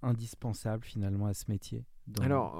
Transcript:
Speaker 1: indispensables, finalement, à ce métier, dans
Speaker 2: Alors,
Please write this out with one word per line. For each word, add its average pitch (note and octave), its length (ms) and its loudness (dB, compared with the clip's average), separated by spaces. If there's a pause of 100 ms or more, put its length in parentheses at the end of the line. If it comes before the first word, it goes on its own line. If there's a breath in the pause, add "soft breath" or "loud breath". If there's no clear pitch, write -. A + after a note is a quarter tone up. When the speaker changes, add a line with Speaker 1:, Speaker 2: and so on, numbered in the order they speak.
Speaker 1:
indispensables, A2+ 800 0
finalement, G2+ 440 0
à G2+ 80 2
ce - 140 -8
métier, A2+ 360 -2 (240)
dans B2 160 0
Speaker 2:
Alors, C3 360 4